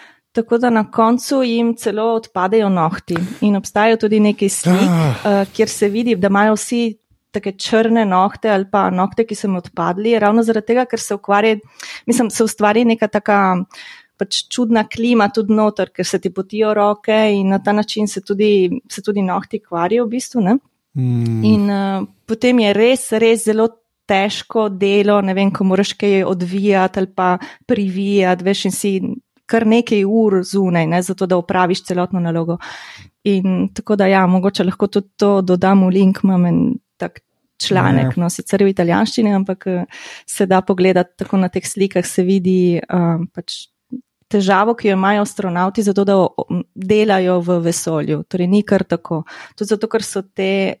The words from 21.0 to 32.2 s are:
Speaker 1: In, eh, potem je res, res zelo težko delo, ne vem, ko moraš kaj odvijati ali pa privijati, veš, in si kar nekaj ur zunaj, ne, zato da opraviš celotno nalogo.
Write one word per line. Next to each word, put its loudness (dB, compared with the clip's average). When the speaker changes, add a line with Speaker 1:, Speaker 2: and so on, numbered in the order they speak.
Speaker 1:
In, 4
eh, -2
potem 0
je 2
res, 2
res 2
zelo 2
težko -2
delo, 2
ne -2
vem, 2
ko -2
moraš 0
kaj 0
odvijati 0
ali -2
pa 0
privijati, 0
veš, -2
in 0
si -2
kar 0
nekaj 2
ur 2
zunaj, 0
ne, 0
zato -4
da 2
opraviš 0
celotno -4
nalogo. -2